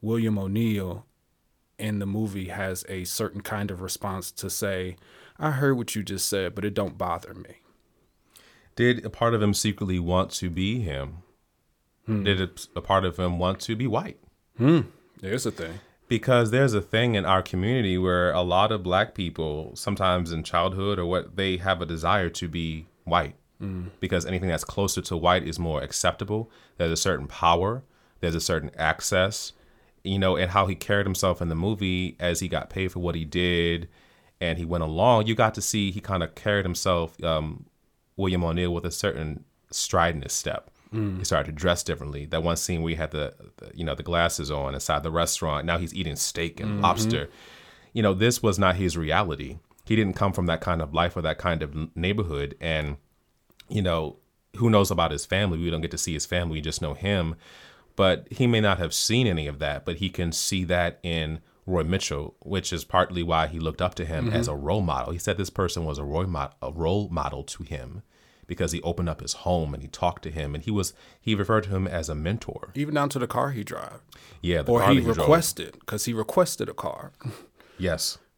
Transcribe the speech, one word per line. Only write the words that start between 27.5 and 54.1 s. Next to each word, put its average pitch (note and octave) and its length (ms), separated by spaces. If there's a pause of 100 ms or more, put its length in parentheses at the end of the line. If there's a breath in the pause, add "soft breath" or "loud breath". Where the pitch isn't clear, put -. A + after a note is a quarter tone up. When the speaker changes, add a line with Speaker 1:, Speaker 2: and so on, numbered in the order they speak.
Speaker 2:
There's E2+ 160
a E2 60
certain D#2 360
access. F#2 760 (500 soft breath)
You G2 160
know, F#2+ 160
and F2+ 160
how G2 140
he F#2 100
carried G2+ 300
himself F#2 360
in F2 80
the D#2+ 60
movie F#2 640
as F2 220
he F2+ 80
got D#2+ 220
paid F#2+ 200
for - 80
what E2+ 160
he E2 80
did E2+ 640 (540 soft breath)
and E2+ 160
he E2+ 80
went E2+ 180
along, G#2+ 440
you A2+ 80
got A2 180
to G2+ 80
see G2+ 300
he G2+ 100
kinda F2+ 280
carried G2+ 360
himself, F2 580
um, D#2+ 440 (500)
William F#2 260
O'Neill, E2+ 300
with E2+ 120
a E2+ 60
certain D#2 540 (240)
stride E2+ 460
in C#2 80
his C2+ 100
step. - 360 (240)
Speaker 1:
Mm. G2+ 260
Speaker 2:
He F#2 40
started D2+ 280
to D#2 40
dress F2 280
differently. D2 420
That D#2+ 180
one E2+ 140
scene E2+ 240
where E2 80
he E2 80
had D#2+ 140
the, D2 220 (240)
the, - 160
you E2 120
know, C#2+ 100
the D2 80
glasses E2+ 480
on C#2 220
inside D2 300
the D#2+ 80
restaurant. D#2 540
Now E2+ 120
he's E2+ 160
eating D#2+ 240
steak - 420
and G#2+ 120
Speaker 1:
Mm-hmm. G#2 100
Speaker 2:
lobster. F2+ 480 (640 loud breath)
You A#2 100
know, G2+ 100
this A2+ 300
was G2+ 160
not F#2 160
his F2+ 220
reality. D#2 600 (260)
He A2 100
didn't G#2 220
come G2 160
from F2+ 140
that E2 140
kind E2+ 200
of D2 120
life E2+ 220
or F2+ 60
that D#2+ 160
kind E2 260
of D2 100
n-, D#2+ 220
neighborhood. E2 640
And, D2+ 380 (720)
you G#2+ 120
know, E2 360 (400)